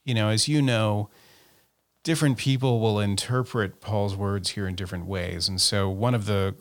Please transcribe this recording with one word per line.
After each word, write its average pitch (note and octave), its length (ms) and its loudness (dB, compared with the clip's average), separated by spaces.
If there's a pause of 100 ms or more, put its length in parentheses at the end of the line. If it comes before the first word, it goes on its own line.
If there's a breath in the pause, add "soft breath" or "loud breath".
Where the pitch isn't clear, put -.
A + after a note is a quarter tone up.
you B2+ 80 -2
know, G#2+ 160 2
as A2 180 2
you D3 140 2
know, A2 480 2 (920 soft breath)
different D3+ 340 2
people C3 420 2
will G#2+ 220 2
interpret G#2 800 -2
Paul's G2+ 340 -2
words G2 360 -4
here G2+ 140 -6
in F#2 100 -4
different F2+ 320 -8
ways. F2+ 420 -4
And F#2 100 -4
so G2 300 2
one A#2 260 0
of G#2 100 -2
the, G2 360 0